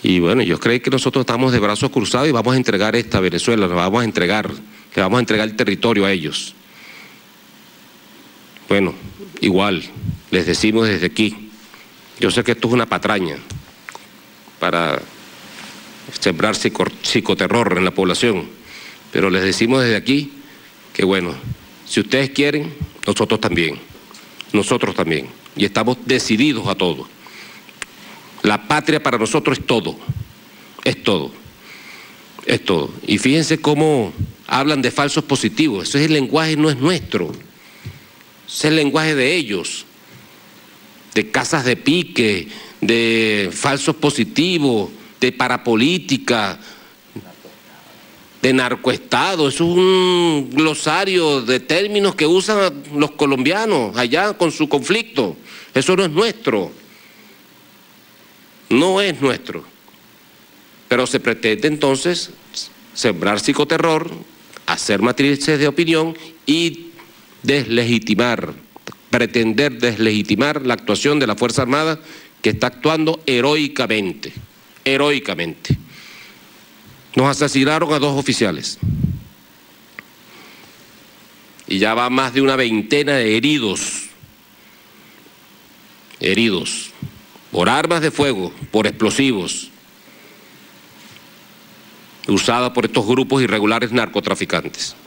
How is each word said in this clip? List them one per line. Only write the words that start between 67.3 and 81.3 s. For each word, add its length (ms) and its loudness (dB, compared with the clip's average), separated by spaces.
deslegitimar, 1080 0
pretender 680 0
deslegitimar 880 0
la 80 0
actuación 440 0
de 80 2
la 100 -2
Fuerza 260 0
Armada 380 0
que 80 4
está 180 0
actuando 580 0
heroicamente, 1080 0
heroicamente. 960 0
Nos 140 4
asesinaron 640 2
a 60 2
dos 200 2
oficiales. 600 -2